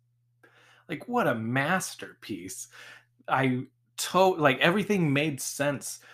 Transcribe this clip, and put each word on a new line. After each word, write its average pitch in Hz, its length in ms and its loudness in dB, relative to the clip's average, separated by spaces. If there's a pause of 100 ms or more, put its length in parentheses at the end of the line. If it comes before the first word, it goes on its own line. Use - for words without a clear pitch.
(880)
like, - 200 -10
what 240 180 0
a 127 80 2
masterpiece. 117 1300 -4 (580)
I 131 360 0 (340)
to-, 185 400 2
like, 143 240 4
everything 175 520 2
made 143 280 0
sense, - 600 -6 (140)